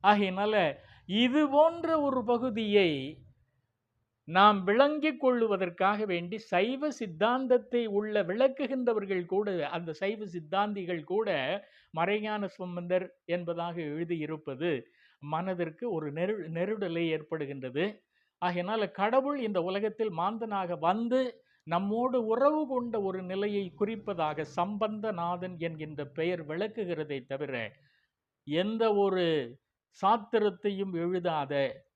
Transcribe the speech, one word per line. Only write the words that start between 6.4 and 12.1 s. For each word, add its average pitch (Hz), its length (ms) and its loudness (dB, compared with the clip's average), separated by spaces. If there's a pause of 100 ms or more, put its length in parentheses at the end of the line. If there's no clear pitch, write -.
சித்தாந்தத்தை 240 960 0
உள்ள 208 360 0
விளக்குகின்றவர்கள் 226 1000 0
கூட, 185 440 -2
அந்த 165 240 -6
சைவ 208 340 -4
சித்தாந்திகள் 180 760 -4
கூட 185 580 -2 (340)
மறைஞான 208 480 -2